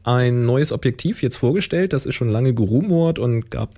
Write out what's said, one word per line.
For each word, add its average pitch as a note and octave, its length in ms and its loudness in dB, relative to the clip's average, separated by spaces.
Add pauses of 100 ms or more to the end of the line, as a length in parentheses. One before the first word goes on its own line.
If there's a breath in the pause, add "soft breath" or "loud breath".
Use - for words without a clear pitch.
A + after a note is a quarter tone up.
ein B2 420 2
neues C3 260 2
Objektiv C#3 520 -2
jetzt - 140 -2
vorgestellt. F3 560 0
Das C3+ 120 -2
ist B2+ 100 -4
schon A#2 140 -2
lange B2 240 2
gerumort E3 680 2
und A#2 300 -2
gab, - 280 -6